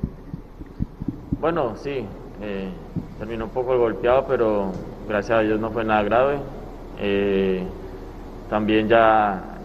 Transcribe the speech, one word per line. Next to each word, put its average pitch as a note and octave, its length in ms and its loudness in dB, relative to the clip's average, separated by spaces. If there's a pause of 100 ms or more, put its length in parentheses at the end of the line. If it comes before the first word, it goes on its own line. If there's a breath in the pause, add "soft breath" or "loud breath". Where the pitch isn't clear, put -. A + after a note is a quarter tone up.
(1400)
Bueno, D3 360 0
sí, C#3 280 -6 (360)
eh, G2 280 -6 (500)
terminó A2 280 -6
un F#2+ 40 -8
poco B2+ 260 0
golpeado, A#2+ 520 4
pero G#2+ 420 2 (380)
gracias G#2+ 300 2
a A2 40 6
Dios G#2+ 160 2
no A2 120 -2
fue A2+ 140 -2
nada G#2+ 200 4
grave. B2+ 320 4 (640)
Eh, G2 640 2 (840)
también G#2+ 400 4
ya, A2 760 4